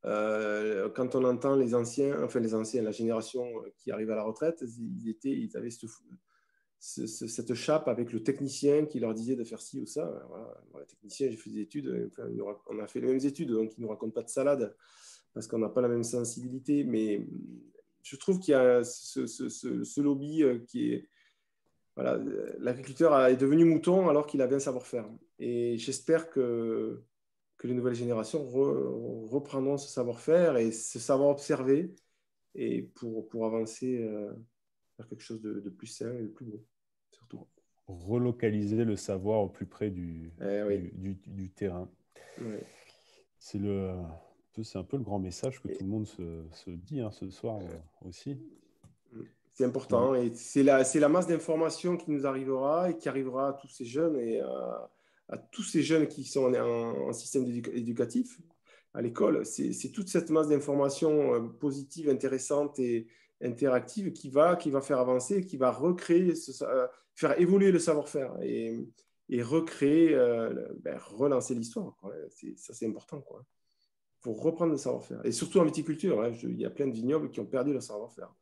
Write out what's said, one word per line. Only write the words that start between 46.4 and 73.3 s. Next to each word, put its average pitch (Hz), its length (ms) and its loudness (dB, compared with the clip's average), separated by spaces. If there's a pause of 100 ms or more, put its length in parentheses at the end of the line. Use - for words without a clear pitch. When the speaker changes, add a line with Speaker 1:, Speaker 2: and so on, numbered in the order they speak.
Speaker 2:
se - 180 -18
dit, 92 320 -8
hein, 110 100 -4
ce 98 180 -12
soir, 110 300 -8
euh, 85 480 -14
aussi. 135 300 -12 (1160)
Speaker 1:
C'est 131 120 2
important, 123 460 2
Speaker 2:
Oui. 123 160 2
Speaker 1:
et 117 80 -4
c'est - 280 2
la, 135 200 10
c'est 139 160 2
la 147 100 8
masse 170 180 4
d'informations 160 680 0
qui 160 140 -4
nous 139 140 0
arrivera 135 640 0
et 165 80 -2
qui - 120 -4
arrivera 135 400 -2
à 135 40 -2
tous 139 140 -12
ces - 180 -12
jeunes 151 300 0
et 117 240 0
à, 60 520 -6 (380)
à 113 80 -8
tous - 260 -12
ces - 180 0
jeunes 151 260 4
qui - 160 -8
sont 131 220 0
en, 127 80 4
en, 120 560 0
en 120 40 -2
système 127 320 -2
d'éduc-, 120 280 -4
éducatif 120 640 -2 (540)
à 117 80 -6
l'école. 117 440 2
C'est, 131 280 -4
c'est - 160 -6
toute 190 180 -6
cette 165 220 0
masse 156 180 4
d'informations, 143 880 2
euh, 117 60 4
positives, 139 680 -4
intéressantes 135 680 0
et 117 280 0 (340)
interactives 127 720 0
qui - 160 -14
va, 156 260 6
qui 165 160 -2
va 135 100 2
faire 135 180 0
avancer, 127 460 2
qui 147 120 -10
va 127 140 4
recréer, 175 640 4
ce, 135 280 -8
euh, 127 240 2 (280)
faire 151 240 2
évoluer 190 320 8
le 175 80 8
savoir-faire 147 640 0
et, 117 460 -4 (420)
et 123 140 0
recréer, 156 720 4
euh, 120 340 4
le, - 320 -8
ben, 73 160 -6
relancer 127 560 0
l'histoire, 117 460 -6
quoi. 98 120 -12 (180)
C'est, - 280 -14
ça, - 160 -18
c'est 120 140 -4
important, 110 340 -8
quoi. 113 220 -18 (800)